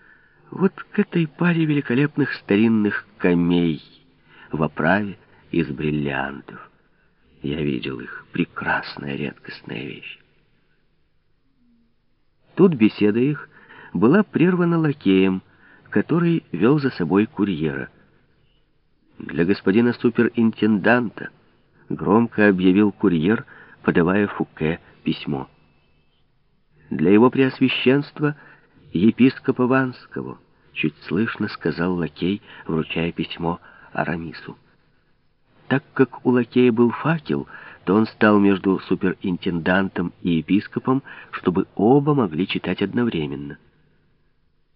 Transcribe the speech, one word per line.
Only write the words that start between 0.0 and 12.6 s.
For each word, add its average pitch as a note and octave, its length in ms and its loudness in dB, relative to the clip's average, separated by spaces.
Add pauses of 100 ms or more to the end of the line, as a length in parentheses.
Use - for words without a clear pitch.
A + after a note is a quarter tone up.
вот - 220 -2 (180)
к - 80 -4
этой F3 260 0
паре E3 400 0
великолепных C#3+ 680 0
старинных G#2 760 0 (100)
камей F2 640 2 (680)
в D2+ 100 -4
оправе F2+ 560 -2 (320)
из E2 180 -2
бриллиантов. C#2+ 1000 -6 (720)
Я D2 200 -6
видел C2 380 -6
их. - 320 -16
Прекрасная - 840 -6
редкостная - 720 -12
вещь». - 340 -18 (2250)
Тут F3+ 180 6